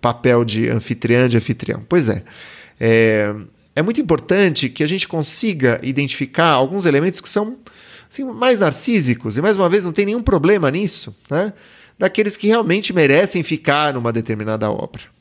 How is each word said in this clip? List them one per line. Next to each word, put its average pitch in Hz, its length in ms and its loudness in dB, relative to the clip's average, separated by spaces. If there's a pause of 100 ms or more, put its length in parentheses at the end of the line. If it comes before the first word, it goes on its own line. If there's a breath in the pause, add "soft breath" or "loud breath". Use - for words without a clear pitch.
papel 120 420 2
de 113 240 -2
anfitriã, 117 580 0
de 117 120 2
anfitrião. - 500 -4
Pois 160 220 2
é, 101 120 -4 (560 loud breath)
é, 113 560 2 (400)
é 147 80 0
muito 226 200 -2
importante 170 680 0
que 123 140 -4
a 151 40 0
gente 185 220 -4
consiga 151 760 0
identificar 139 680 -2
alguns 147 340 2
elementos 170 380 0
que - 60 -10
são, 214 280 -4 (540 loud breath)
assim, - 120 -12
mais 247 380 0
narcísicos, 135 800 0
e - 20 -2
mais 202 160 2
uma 185 140 2
vez 196 120 2
não 175 100 -6
tem 202 120 0
nenhum 220 180 -4
problema 180 480 2
nisso, 170 460 -6 (140)
né? 196 240 -2 (440 soft breath)
Daqueles 196 380 0
que - 100 -4
realmente 208 460 2
merecem 165 500 2
ficar 147 520 0
numa 117 180 -2
determinada 110 580 -2
obra - 320 -8 (180)